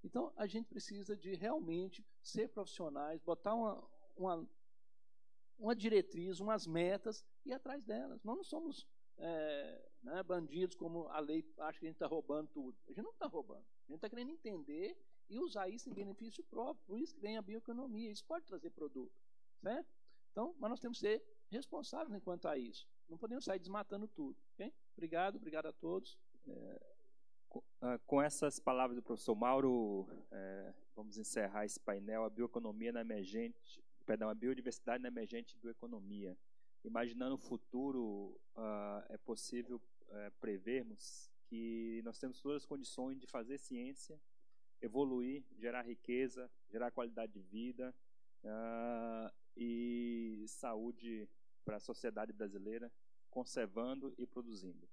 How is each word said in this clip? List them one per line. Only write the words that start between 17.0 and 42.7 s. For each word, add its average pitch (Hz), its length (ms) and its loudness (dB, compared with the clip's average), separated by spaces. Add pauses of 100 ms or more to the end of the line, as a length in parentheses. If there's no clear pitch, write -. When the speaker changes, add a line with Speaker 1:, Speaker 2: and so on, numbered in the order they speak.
Speaker 1:
que 190 60 -8
vem 214 160 0
a 220 40 0
bioeconomia. 226 680 -2
Isso 202 140 -8
pode 339 200 0
trazer 170 240 -4
produto, 131 440 -2 (460)
certo? 247 300 2 (420)
Então, 294 280 2
mas 220 100 2
nós 240 100 0
temos 240 200 -2
que - 80 4
ser 214 160 6 (260)
responsáveis 254 680 -2
enquanto 175 320 0
a 151 100 4
isso. - 300 -4 (200)
Não 165 100 -6
podemos 233 280 -2
sair 196 140 2
desmatando 202 480 -2
tudo, 139 300 -4 (160)
ok? 220 200 -4 (200)
Obrigado, 170 440 4
obrigado 156 300 -2
a 139 60 -4
todos. - 440 -2 (300)
Speaker 2:
É, - 480 -8 (520)
co-, - 160 -4 (180)
ah, 123 240 4
com 139 160 10
essas 147 380 6
palavras 127 380 6
do 117 60 -2
professor 113 320 4
Mauro, 120 720 8 (240)
é, 98 420 -4 (220)
vamos 107 220 -6
encerrar 107 480 2
esse - 140 -2
painel, 107 460 2
a 107 40 4
bioeconomia 113 600 0
na 117 100 0
emergente, 113 840 -2 (220)
perdão, 110 240 4
a 110 60 2
biodiversidade 123 680 2
na 127 60 -2
emergente 117 500 -4
bioeconomia. 101 800 -6 (480)
Imaginando 120 500 2
o - 20 -4
futuro, 123 1040 0 (160)
ah, 104 540 0
é 107 80 -4
possível, 120 640 -2 (280)
eh, 104 300 -4
prevermos 110 880 0 (180)
que 113 560 0
nós 113 160 -4
temos 127 200 -2
todas 143 220 4
as - 40 -12
condições 135 540 -2